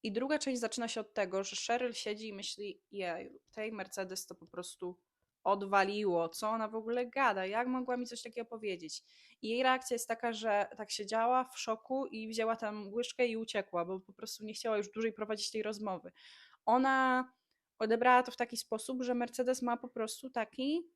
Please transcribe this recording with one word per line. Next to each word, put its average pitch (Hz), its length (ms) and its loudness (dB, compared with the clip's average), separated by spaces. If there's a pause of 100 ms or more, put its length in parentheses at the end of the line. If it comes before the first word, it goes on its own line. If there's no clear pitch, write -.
I 220 100 -4
druga 269 260 0
część 262 220 0
zaczyna 233 280 -2
się 226 120 -4
od 214 140 -10
tego, 190 300 0
że 196 120 -6 (100)
Cheryl 247 260 0
siedzi 220 360 -6
i 208 40 -8
myśli: 202 580 -8
„Jeju, 185 500 -6 (100)
tej 220 220 -6
Mercedes 185 540 -6
to 175 80 -14
po 170 120 -18
prostu 180 520 -10 (460)
odwaliło, 196 840 4
co 214 200 -4
ona 220 200 0
w 220 60 -10
ogóle 233 320 -2
gada, 233 400 2
jak 220 200 0
mogła 254 300 0
mi 247 100 -4
coś 240 160 -10
takiego 226 240 -8
powiedzieć?” 196 560 -6 (420)
I 214 40 -2
jej 233 140 2
reakcja 254 320 2
jest 240 140 -4
taka, 233 240 -2
że 208 340 2 (100)
tak 214 140 -10
siedziała 226 540 2
w - 140 -10
szoku 262 480 -2
i 220 220 -8
wzięła 220 280 0
tam 208 360 -6
łyżkę 240 340 0
i 226 100 -2
uciekła, 202 480 -2
bo 185 160 -4
po 190 120 -20
prostu - 320 -10
nie 214 100 -10
chciała 220 220 0
już 208 140 -2
dłużej 220 220 -2
prowadzić 214 380 -4
tej 220 120 -2
rozmowy. 208 500 -6 (520)
Ona 254 640 6 (500)
odebrała 240 440 8
to 247 100 -4
w - 40 -14
taki 240 200 -2
sposób, 247 460 -4
że 247 120 0
Mercedes 247 480 0
ma 240 140 0
po 247 120 -10
prostu 240 420 -6
taki 262 640 -2